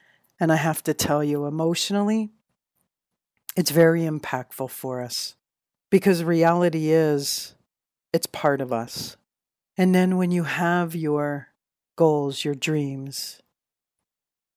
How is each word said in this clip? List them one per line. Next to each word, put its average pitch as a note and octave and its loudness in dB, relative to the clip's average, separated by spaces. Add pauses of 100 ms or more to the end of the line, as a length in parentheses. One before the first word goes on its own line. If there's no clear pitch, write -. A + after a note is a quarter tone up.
(380)
and D#3+ 2
I D#3+ 4
have D#3 -2
to D#3 0
tell D3 0
you, D3 -2
emotionally, G3+ -2 (1200)
it's F3 0
very E3 6
impactful C#3+ -6
for B2+ -8
us, - -10 (540)
because F#3 2
reality E3 2
is, D3+ 0 (580)
it's E3 -2
part C#3 -2
of B2+ -6
us. - -8 (600)
And F#3 4
then F#3 4
when F3+ 0
you F3 2
have E3+ -2
your D3 -2 (480)
goals, D3 2
your D3 -2
dreams, C#3 -6 (1160)